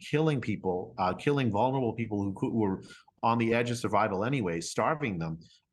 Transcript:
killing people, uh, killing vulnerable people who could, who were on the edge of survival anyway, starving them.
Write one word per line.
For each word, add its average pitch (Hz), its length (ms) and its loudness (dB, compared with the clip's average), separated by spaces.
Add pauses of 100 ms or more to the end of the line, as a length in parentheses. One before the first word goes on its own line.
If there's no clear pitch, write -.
(120)
killing 147 280 4
people, 92 580 -4
uh, 92 160 2
killing 139 360 2
vulnerable 120 440 2
people 107 280 -2
who 98 120 -2
could, 127 180 -4
who 113 80 0
were 95 240 0 (400)
on 117 140 4
the 113 160 2
edge 120 180 2
of 117 60 -2
survival 101 480 0
anyway, 98 360 -2
starving 123 560 -2
them. 82 220 -4 (340)